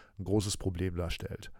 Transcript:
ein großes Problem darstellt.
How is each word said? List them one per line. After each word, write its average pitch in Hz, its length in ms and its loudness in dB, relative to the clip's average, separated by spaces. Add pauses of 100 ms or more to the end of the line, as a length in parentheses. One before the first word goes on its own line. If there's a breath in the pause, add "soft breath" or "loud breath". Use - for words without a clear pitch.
(200 soft breath)
ein 92 60 -6
großes 98 320 4
Problem 90 380 0
darstellt. - 540 -4 (100)